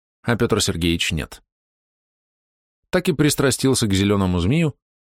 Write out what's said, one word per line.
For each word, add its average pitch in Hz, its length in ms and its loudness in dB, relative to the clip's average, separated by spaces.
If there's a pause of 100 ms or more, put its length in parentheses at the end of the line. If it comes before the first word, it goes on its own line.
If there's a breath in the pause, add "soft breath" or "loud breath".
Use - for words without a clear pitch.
(220)
а 120 140 -2
Петр 110 240 0
Сергеевич 85 520 -2
нет. 73 300 -8 (1500)
Так 180 180 0
и 170 60 2
пристрастился 135 720 2
к 98 80 0
"Зеленому 98 440 2
змею", 139 380 0 (280)